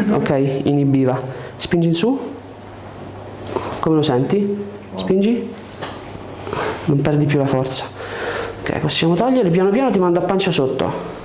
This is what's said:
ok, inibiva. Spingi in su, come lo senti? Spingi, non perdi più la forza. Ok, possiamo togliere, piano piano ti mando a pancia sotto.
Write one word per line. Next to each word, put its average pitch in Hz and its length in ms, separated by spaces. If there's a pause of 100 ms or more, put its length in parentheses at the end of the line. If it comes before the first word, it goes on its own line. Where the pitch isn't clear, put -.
(100)
ok, 139 520
inibiva. 139 580 (380)
Spingi 170 300
in 165 60
su, 240 240 (1600)
come 160 160
lo 151 60
senti? 196 600 (300)
Spingi, 190 580 (1300)
non 147 160
perdi 147 240
più 143 120
la 135 80
forza. 131 380 (760)
Ok, - 160
possiamo 160 360
togliere, 233 360
piano 185 180
piano 247 220
ti 196 80
mando 180 220
a - 20
pancia 190 280
sotto. - 760